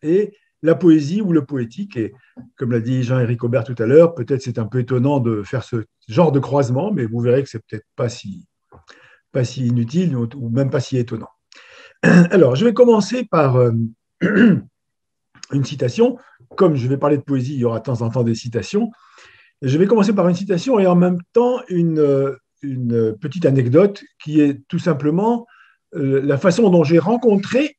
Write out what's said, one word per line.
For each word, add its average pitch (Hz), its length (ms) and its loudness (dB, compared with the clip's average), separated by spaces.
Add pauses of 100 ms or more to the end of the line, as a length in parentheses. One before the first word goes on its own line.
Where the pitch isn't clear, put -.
et 190 340 -2 (260)
la 160 140 2
poésie 160 460 2
ou 190 100 -2
le 151 140 0
poétique. 139 500 -8
Et 110 180 -6 (440)
comme 123 160 -6
l'a 117 80 0
dit 127 220 -2
Jean-Éric 120 420 -2
Aubert 127 180 0
tout 127 160 -10
à 110 60 -2
l'heure, 165 280 6
peut-être 131 280 -4
c'est 120 180 -8
un 113 60 -4
peu 127 140 -6
étonnant 127 420 -2
de 113 200 -4
faire 113 220 -8
ce 113 220 -8 (240)
genre 147 240 2
de 139 60 2
croisement, 135 520 -2
mais 143 140 -4
vous 117 160 -6
verrez 123 200 0
que 135 80 -8
c'est - 160 -16
peut-être - 300 -16
pas 123 140 -4
si, 95 360 -16 (840)
pas 127 140 -2
si 123 220 -6
inutile 123 500 -2
ou, 117 180 -4
ou 123 140 -10
même 131 200 -2
pas 135 120 -4
si 131 160 -6
étonnant. 117 340 -8 (380)
<clears throat> - 340 -20
Alors, 175 540 6
je 190 80 2
vais 240 80 2
commencer 240 500 4
par, 147 320 0
euh, 123 160 2 (280)
<clears throat> - 220 -18
une - 1400 -2
citation. 147 540 -2 (400)
Comme 170 180 4
je 123 140 -4
vais 135 80 -2
parler 143 200 2
de 127 60 -6
poésie, 135 300 -4
il 135 60 -6
y 120 60 0
aura 113 140 -2
de - 60 -14
temps 117 160 -4
en 113 80 -4
temps 120 140 -2
des 117 120 0
citations. 120 560 -6 (720)
Je 135 160 -2
vais 190 100 2
commencer 220 240 2
par 196 160 2
une 180 80 2
citation 196 420 -2
et 190 100 4
en 180 80 4
même 180 240 2 (120)
temps 247 380 0
une, 170 300 0
euh, 139 360 0 (280)
une 117 540 -2
petite 151 280 -4
anecdote 135 580 2 (180)
qui 151 200 0
est 143 260 0
tout 170 120 -6
simplement, 175 680 -2 (480)
euh, 135 260 -2
la 143 160 -2
façon 196 320 2
dont 175 140 6
j'ai 165 160 2
rencontré 226 800 0